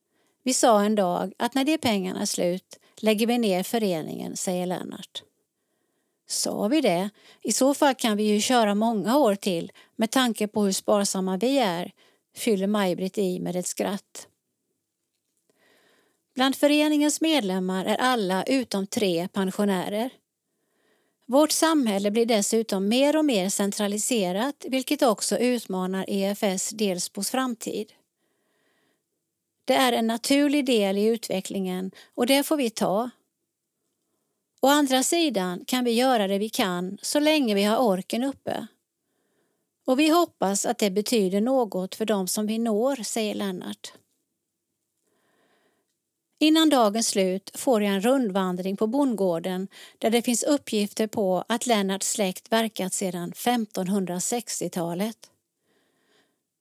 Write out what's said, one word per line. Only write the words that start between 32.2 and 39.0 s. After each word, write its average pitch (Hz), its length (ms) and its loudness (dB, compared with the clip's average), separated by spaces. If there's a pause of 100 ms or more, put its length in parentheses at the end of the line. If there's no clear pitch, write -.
det 269 160 4
får 311 140 0
vi 262 140 -2
ta. 214 400 -2 (1500)
Å 262 80 4
andra 269 340 4
sidan 220 640 0
kan 254 180 0
vi 240 80 0
göra 240 340 2
det 196 120 0
vi 214 100 -2
kan 185 540 -2
så - 160 -2
länge 294 360 2
vi 196 80 2
har 208 160 2
orken 220 460 0
uppe. - 420 -6 (1200)